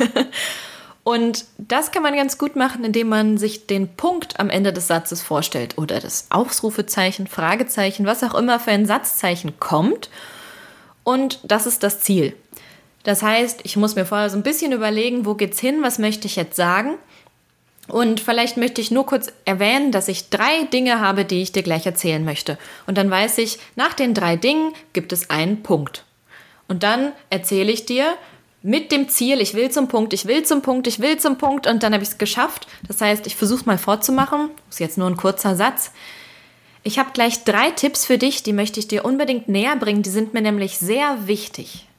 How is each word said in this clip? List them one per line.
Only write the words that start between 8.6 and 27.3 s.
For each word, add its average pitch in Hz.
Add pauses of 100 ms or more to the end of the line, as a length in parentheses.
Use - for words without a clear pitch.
für 233
ein 202
Satzzeichen 180
kommt. 202 (920)
Und 262
das 214
ist 240
das 202
Ziel. 185 (680)
Das 202
heißt, 233
ich -
muss 214
mir 190
vorher 208
so 196
ein 208
bisschen 302
überlegen, 226
wo 208
geht's 202
hin, 269
was 247
möchte 214
ich -
jetzt 170
sagen? 196 (920)
Und 220
vielleicht 233
möchte 240
ich 214
nur 262
kurz - (140)
erwähnen, 220
dass 196
ich 185
drei 277
Dinge 254
habe, 196
die 180
ich 185
dir 190
gleich 160
erzählen 165
möchte. 147 (280)
Und 196
dann 196
weiß 214
ich, 220 (180)
nach 302
den 247
drei 175
Dingen 311 (180)
gibt 175
es -
einen 180
Punkt. 147 (640)
Und 185
dann 254 (180)